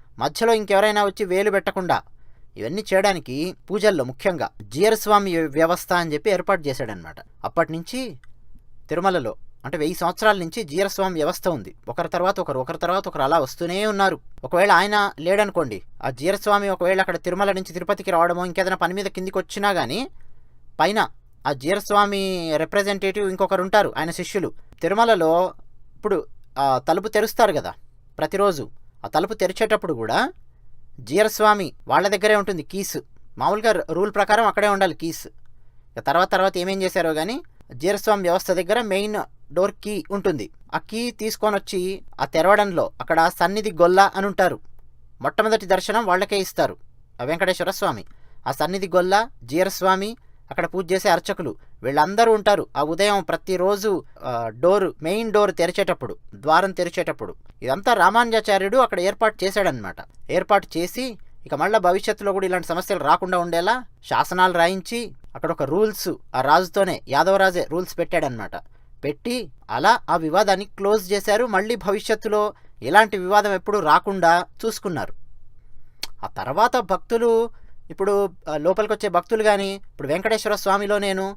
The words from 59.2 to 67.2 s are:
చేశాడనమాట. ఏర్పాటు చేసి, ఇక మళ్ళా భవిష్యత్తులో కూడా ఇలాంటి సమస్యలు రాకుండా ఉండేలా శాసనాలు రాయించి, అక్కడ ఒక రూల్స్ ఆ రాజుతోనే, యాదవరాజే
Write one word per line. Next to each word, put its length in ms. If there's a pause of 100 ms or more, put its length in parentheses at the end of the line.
చేశాడనమాట. 520 (340)
ఏర్పాటు 460
చేసి, 420 (280)
ఇక 80
మళ్ళా 240
భవిష్యత్తులో 540
కూడా 140
ఇలాంటి 200
సమస్యలు 340
రాకుండా 380
ఉండేలా 460 (260)
శాసనాలు 420
రాయించి, 600 (220)
అక్కడ 160
ఒక 120
రూల్స్ 460 (260)
ఆ 60
రాజుతోనే, 680
యాదవరాజే 640